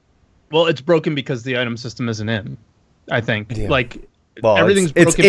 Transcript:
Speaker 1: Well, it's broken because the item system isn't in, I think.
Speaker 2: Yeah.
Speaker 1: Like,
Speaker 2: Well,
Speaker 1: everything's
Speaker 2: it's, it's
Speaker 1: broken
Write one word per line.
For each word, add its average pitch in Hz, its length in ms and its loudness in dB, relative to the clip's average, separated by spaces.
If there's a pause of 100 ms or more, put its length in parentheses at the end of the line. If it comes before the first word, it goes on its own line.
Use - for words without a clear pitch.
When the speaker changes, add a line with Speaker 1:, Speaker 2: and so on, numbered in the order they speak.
(500)
Speaker 1:
Well, 160 160 2
it's 160 140 -4
broken 160 340 0
because 135 300 -6
the 127 140 -4
item 117 180 -4
system 117 320 -10
isn't 107 200 -6
in, 113 280 -6 (540)
I 123 100 0
think. 110 360 -6
Speaker 2:
Yeah. 104 120 -6
Speaker 1:
Like, 127 400 -4 (340)
Speaker 2:
Well, 110 140 4
Speaker 1:
everything's 180 340 2
Speaker 2:
it's, - 60 -4
it's 165 200 4
Speaker 1:
broken 175 120 2